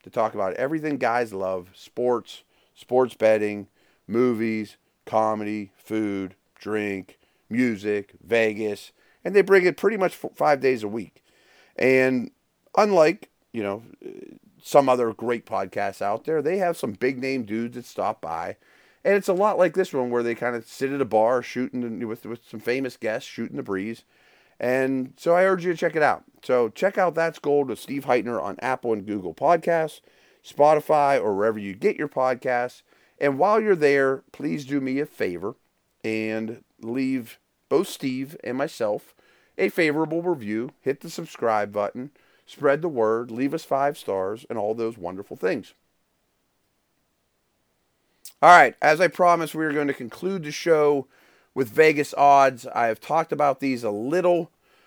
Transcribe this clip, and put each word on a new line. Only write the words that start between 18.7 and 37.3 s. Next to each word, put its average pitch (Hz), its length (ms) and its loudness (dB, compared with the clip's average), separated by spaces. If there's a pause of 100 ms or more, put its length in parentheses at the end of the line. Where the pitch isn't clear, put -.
And 196 100 4
it's 202 140 0
a 190 60 2
lot 202 240 2
like 170 160 4
this 185 180 -2
one 127 180 -2
where 120 120 0
they 117 140 -2
kind 120 180 -4
of 113 120 -10
sit 135 260 -6
at 143 80 -2
a 135 40 0
bar 113 380 2
shooting 120 560 -6
the, 117 80 -6
with, 110 180 -10
with 117 240 -14
some 110 120 -14
famous 127 360 -4
guests, 113 320 -6
shooting - 280 -10
the 139 60 -8
breeze. 104 420 -6 (560)
And 131 560 -2
so 170 180 0
I 185 100 4
urge 185 200 2
you 180 80 -2
to 160 60 -8
check 160 180 -2
it 151 60 2
out. 117 220 2 (180)
So 123 260 2
check 190 280 -2
out 175 180 0
That's 165 260 -2
Gold 143 280 2
with 110 120 -6
Steve 139 260 -8
Heitner 120 340 0
on 87 200 -6
Apple 127 320 -2
and 104 140 -4
Google 95 280 -6
Podcasts, 165 640 0 (440)
Spotify, 147 760 4
or 101 140 0
wherever 107 240 0
you 98 160 -8
get 147 220 0
your 147 120 -6
podcasts. 127 760 -2 (380)
And 139 180 0
while 208 220 4
you're 208 160 2
there, 139 460 2 (100)
please 147 320 -6
do 139 160 -2
me 131 200 -2
a 151 60 -4
favor 92 500 -6 (460)
and 110 600 -6 (180)
leave 127 580 -6 (300)